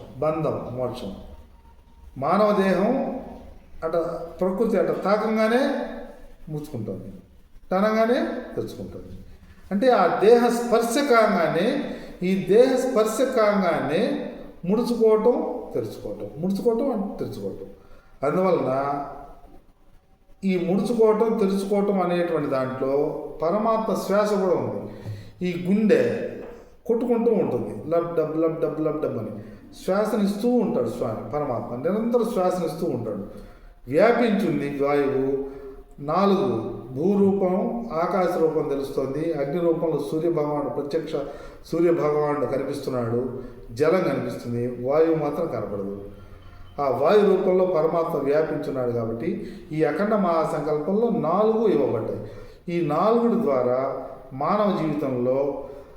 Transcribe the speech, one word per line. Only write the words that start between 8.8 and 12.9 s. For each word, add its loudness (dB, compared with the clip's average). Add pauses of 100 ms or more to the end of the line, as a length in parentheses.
అంటే 2
ఆ 4
దేహ 8
స్పర్శ 0 (140)
కాగానే, 2 (280)
ఈ 0
దేహ 6
స్పర్శ 2 (200)